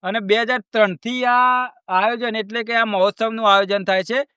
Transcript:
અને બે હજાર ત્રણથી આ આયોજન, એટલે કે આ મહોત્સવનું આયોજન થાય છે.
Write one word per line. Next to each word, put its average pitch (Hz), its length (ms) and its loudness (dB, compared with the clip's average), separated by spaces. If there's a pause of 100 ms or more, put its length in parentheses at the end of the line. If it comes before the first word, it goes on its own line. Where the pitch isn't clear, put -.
અને 202 180 -4
બે 214 220 2
હજાર 240 180 -2
ત્રણથી 220 640 -2
આ 247 420 2 (220)
આયોજન, 220 480 -2
એટલે 220 260 -6
કે 226 120 -6
આ 226 100 2
મહોત્સવનું 214 720 2
આયોજન 196 300 2
થાય 190 180 0
છે. 254 240 -4 (100)